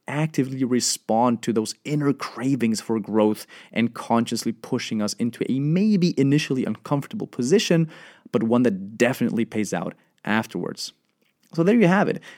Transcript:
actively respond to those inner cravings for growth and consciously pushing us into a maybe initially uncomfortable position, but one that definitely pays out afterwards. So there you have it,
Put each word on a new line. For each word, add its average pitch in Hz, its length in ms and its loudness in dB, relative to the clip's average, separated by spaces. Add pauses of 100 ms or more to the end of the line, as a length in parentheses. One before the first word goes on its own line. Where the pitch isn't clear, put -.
actively 135 560 -2
respond 117 760 0
to 120 100 -2
those 110 220 -2 (100)
inner 143 280 0
cravings 120 680 -2
for 113 180 -4
growth 107 480 0 (260)
and 113 220 0
consciously 117 580 -2
pushing 113 500 -6
us 104 120 -2
into 117 360 -4
a 127 80 0
maybe 175 600 2
initially 139 460 2
uncomfortable 113 640 -4
position, 165 640 2 (420)
but 113 100 2
one 117 200 2
that 104 340 -2
definitely 117 480 0
pays 104 300 -6
out 87 200 -6 (300)
afterwards. - 680 -4 (600)
So 165 120 0
there 202 100 4
you 214 140 6
have 190 200 4
it, - 140 -4 (160)